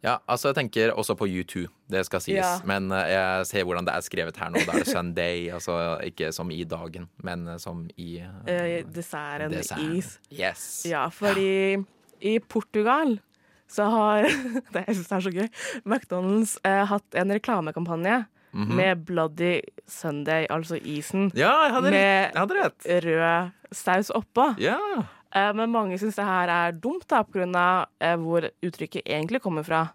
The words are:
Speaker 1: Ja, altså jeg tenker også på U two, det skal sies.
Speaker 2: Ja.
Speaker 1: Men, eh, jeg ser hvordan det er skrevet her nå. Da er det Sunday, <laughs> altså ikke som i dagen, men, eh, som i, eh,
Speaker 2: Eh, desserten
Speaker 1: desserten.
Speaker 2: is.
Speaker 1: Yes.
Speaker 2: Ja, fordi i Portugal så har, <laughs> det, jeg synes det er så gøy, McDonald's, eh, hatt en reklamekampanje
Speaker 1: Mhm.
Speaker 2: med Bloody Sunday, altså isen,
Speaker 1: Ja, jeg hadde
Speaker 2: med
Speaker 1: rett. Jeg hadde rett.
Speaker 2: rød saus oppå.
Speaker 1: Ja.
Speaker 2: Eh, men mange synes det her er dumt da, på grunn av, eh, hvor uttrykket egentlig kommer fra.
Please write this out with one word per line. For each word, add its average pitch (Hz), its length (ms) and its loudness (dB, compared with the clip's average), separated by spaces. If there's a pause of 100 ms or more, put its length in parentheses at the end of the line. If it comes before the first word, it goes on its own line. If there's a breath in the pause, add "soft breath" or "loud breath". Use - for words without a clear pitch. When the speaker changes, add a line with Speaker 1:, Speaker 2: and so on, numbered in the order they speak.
Speaker 1:
Ja, 123 240 2
altså 123 240 0
jeg 139 80 0
tenker 113 340 2
også 107 240 -2
på - 100 -2
U 92 180 -2
two, - 180 -6 (240)
det 92 180 0
skal 90 160 -2
sies. 190 160 -2
Speaker 2:
Ja. 180 260 2
Speaker 1:
Men, 95 280 -2
eh, 95 180 0
jeg 92 380 2
ser 98 180 0
hvordan 90 220 -2
det 85 80 -2
er 87 100 -4
skrevet 85 320 -6
her 85 160 -6
nå. - 80 2
Da - 140 -2
er - 100 2
det 262 60 -4
Sunday, 87 600 -2
<laughs> 87 60 -8
altså 85 200 -4 (260)
ikke 82 280 -4
som 85 200 -6
i 80 140 -6
dagen, 85 420 -10 (160)
men, 87 260 -8
eh, 85 80 -10
som 85 340 -10
i, 85 280 -12
eh, 92 240 -16
Speaker 2:
Eh, 170 400 -4
desserten 151 680 -8
Speaker 1:
desserten. 156 440 -6
Speaker 2:
is. - 300 -6
Speaker 1:
Yes. 92 400 -4 (160)
Speaker 2:
Ja, 160 260 -2
fordi 196 720 0 (420)
i 214 160 2
Portugal 226 760 0 (540 soft breath)
så 208 180 0
har, 214 400 4 (200)
<laughs> 240 260 -6
det, 190 100 -2
jeg 226 80 -2
synes 180 160 -2
det 196 80 -2
er 185 80 -2
så 185 100 -4
gøy, 202 140 -2 (380 loud breath)
McDonald's, 202 720 0
eh, 196 240 4
hatt 202 320 -2
en 190 160 2
reklamekampanje 175 920 0 (240 soft breath)
Speaker 1:
Mhm. 202 260 -2
Speaker 2:
med 185 300 2
Bloody 170 480 0 (320)
Sunday, 156 600 -2
altså 165 320 -2
isen, 175 560 -2
Speaker 1:
Ja, 240 300 6
jeg 269 80 4
hadde 202 180 4
Speaker 2:
med 202 60 6
Speaker 1:
rett. 196 380 4
Jeg 170 100 2
hadde 370 160 0
rett. 175 440 2
Speaker 2:
rød 170 480 2 (200)
saus 185 380 0
oppå. 240 480 2
Speaker 1:
Ja. 202 200 2 (540 loud breath)
Speaker 2:
Eh, 196 200 4
men 226 200 0
mange 202 260 0
synes 208 160 -2
det 202 100 -2
her 185 240 2
er 170 300 2
dumt 302 300 -4
da, 233 160 4
på - 80 -12
grunn 180 240 0
av, 180 400 4
eh, 165 180 2
hvor 165 320 0 (140)
uttrykket 170 440 -6
egentlig 165 380 -2
kommer 156 240 -2
fra. 165 140 2 (140)